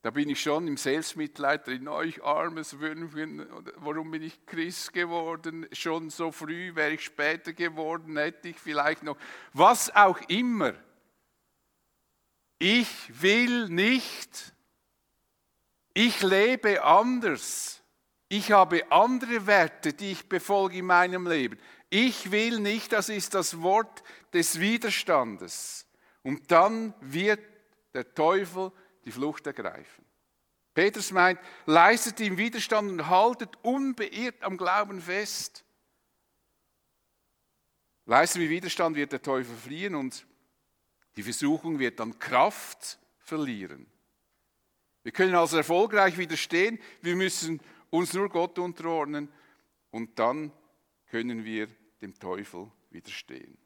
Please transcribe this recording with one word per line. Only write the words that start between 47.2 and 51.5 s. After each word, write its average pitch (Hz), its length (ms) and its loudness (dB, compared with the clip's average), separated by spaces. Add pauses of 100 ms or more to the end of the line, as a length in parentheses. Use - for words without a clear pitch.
uns 170 220 0
nur 139 160 -2
Gott 175 300 -2
unterordnen 160 760 -4 (600)
und 113 260 -10
dann 143 320 0 (600)
können 117 340 -6
wir 107 240 -6 (340)